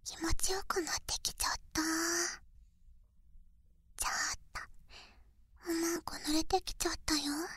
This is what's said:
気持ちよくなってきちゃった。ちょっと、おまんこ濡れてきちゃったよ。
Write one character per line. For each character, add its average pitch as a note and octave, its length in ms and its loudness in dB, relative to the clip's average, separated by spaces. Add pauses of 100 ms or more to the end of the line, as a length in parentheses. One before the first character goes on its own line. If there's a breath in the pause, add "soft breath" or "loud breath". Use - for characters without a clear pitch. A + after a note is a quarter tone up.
気 - 180 -8
持 E4 120 4
ち F#4 180 6
よ F#4+ 160 2
く - 140 2
な D#4 100 -2
っ - 40 0 (120)
て - 140 -2
き - 120 0
ち - 120 -2
ゃ - 40 2
っ - 40 0 (180)
た。 D#4+ 100 2
ち D#4 40 2 (2250)
ょ - 40 0
っ - 20 -2 (400)
と、 - 100 -6 (1080 loud breath)
お E4+ 40 4
ま E4 220 2
ん E4+ 60 -4
こ - 140 -6
濡 - 180 0
れ D#4+ 100 6
て F#4+ 180 2
き - 140 -8
ち - 120 0
ゃ E4 40 2
っ - 140 -6
た D#4 100 4
よ。 D4 400 0